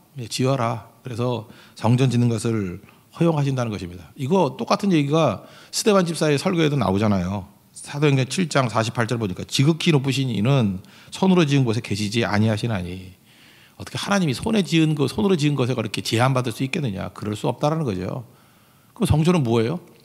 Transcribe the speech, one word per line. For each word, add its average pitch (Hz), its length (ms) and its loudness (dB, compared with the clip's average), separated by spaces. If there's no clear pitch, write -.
예, 117 100 -10
지어라." 120 600 -2
그래서 120 460 -6
성전 123 360 4
짓는 120 180 2
것을 107 520 -2
허용하신다는 139 540 0
것입니다. 90 420 -10
이거 151 420 2
똑같은 208 360 0
얘기가 147 500 2
스데반 196 340 2
집사의 156 320 0
설교에도 160 380 0
나오잖아요. 98 720 0
사도행전 139 560 0
칠 180 200 -2
장 135 200 2
사십팔 113 400 0
절 123 100 -2
보니까 101 300 -4
"지극히 160 420 2
높으신 135 380 0
이는 110 500 2
손으로 180 360 4
지은 139 180 4
곳에 113 160 0
계시지 104 440 -2
아니하시나니." 98 920 -2
어떻게 - 200 -12
하나님이 175 380 0
손에 220 280 0
지은 156 340 2
거, 139 100 0
손으로 196 300 0
지은 147 180 0
것에 127 200 0
그렇게 - 280 -4
제한받을 127 480 0
수 135 140 -6
있겠느냐? 104 460 -4
그럴 104 260 -6
수 - 100 -6
없다라는 151 380 -2
거죠. 98 400 -6
그럼 214 140 -2
성전은 160 380 2
뭐예요? 117 340 0